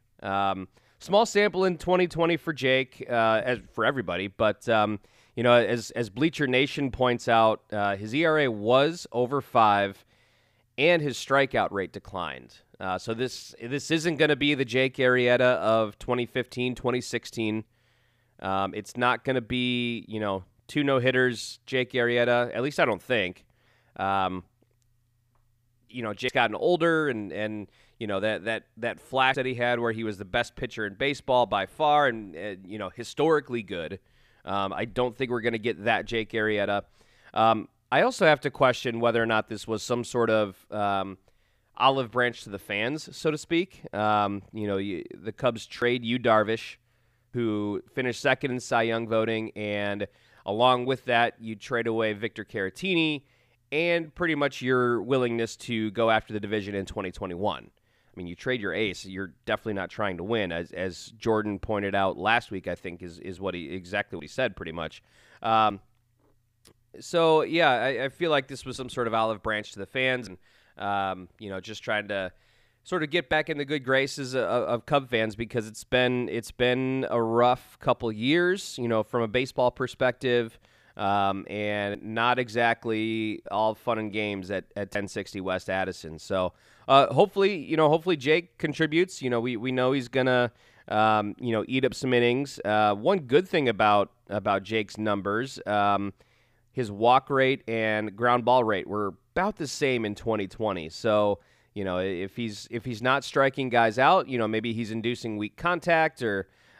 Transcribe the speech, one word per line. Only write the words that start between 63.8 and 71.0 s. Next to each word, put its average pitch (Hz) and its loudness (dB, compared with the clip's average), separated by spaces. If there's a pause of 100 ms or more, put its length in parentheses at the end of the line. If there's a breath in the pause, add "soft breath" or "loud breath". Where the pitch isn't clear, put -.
what 80 -10
he 76 -16
said, - -4
pretty 82 -10
much. 80 -10 (400 soft breath)
Um, 110 2 (1200)
so, 160 4
yeah, 151 4
I, 123 0
I 139 -2
feel 170 -4
like 139 2
this - -14
was 123 -10
some 127 -10
sort 120 -4
of 107 -4
olive 110 0
branch 107 -4
to - -16
the 98 -10
fans, 127 -2
and, 92 -16 (400 soft breath)
um, 98 -2 (100)